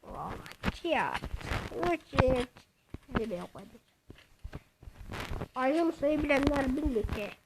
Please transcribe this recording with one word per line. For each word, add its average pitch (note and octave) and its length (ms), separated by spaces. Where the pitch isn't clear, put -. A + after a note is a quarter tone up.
Vay, D#3 300
ya. C#4+ 300
Üç, D#4 80
üç. B3+ 340
Bir A3+ 100
de G#3+ 60
yok - 180
hadi. G#3 240
Ayrı C#4+ 300
Musa'yı D4+ 380
bilenler C#4 540
bilir C4+ 260
ki. G#3 260